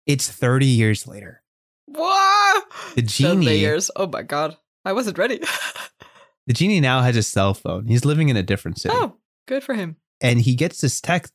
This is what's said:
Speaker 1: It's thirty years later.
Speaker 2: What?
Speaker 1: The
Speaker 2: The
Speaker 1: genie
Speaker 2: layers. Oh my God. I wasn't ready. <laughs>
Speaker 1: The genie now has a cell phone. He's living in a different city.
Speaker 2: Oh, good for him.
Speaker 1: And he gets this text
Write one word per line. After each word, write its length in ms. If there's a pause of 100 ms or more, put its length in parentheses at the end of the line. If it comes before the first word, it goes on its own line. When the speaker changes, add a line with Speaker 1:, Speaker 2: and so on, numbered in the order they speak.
Speaker 1:
It's 240
thirty 380
years 400
later. 340 (460)
Speaker 2:
What? 760 (320)
Speaker 1:
The 60
Speaker 2:
The 60
Speaker 1:
genie 380
Speaker 2:
layers. 500
Oh 120
my 140
God. 340 (280)
I 100
wasn't 240
ready. 280
<laughs> 40 (960)
Speaker 1:
The 60
genie 260
now 220
has 160
a 60
cell 320
phone. 320
He's 180
living 240
in 80
a 60
different 340
city. 180
Speaker 2:
Oh, 200 (320)
good 160
for 100
him. 220 (260)
Speaker 1:
And 180
he 140
gets 260
this 220
text 320